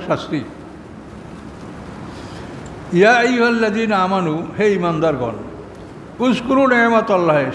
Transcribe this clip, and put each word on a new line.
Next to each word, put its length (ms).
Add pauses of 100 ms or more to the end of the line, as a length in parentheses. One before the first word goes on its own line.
শাস্তি। 360 (2500)
"ইয়া 200
আইয়ুহাল্লাযীনা 840
আমানু", 500 (120)
হে 140
ঈমানদারগণ, 580 (880)
"উযকুরু 480
নি'মাতাল্লাহি", 880